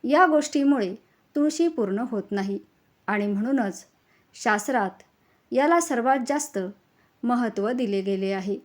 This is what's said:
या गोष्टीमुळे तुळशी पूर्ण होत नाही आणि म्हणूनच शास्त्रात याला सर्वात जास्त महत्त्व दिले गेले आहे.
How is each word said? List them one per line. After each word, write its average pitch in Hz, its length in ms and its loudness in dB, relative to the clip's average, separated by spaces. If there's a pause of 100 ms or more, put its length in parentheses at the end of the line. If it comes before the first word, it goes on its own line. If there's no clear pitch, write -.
या 302 220 6
गोष्टीमुळे 277 680 2 (420)
तुळशी 302 320 2
पूर्ण 220 420 -2
होत 208 200 -4
नाही 196 280 -2 (480)
आणि 208 200 -2
म्हणूनच 208 580 -2 (500)
शास्त्रात 208 680 -2 (500)
याला 302 280 4
सर्वात 262 380 0 (100)
जास्त 285 300 -2 (640)
महत्त्व 233 480 0
दिले 226 300 -2
गेले 190 320 -2
आहे. 190 320 -4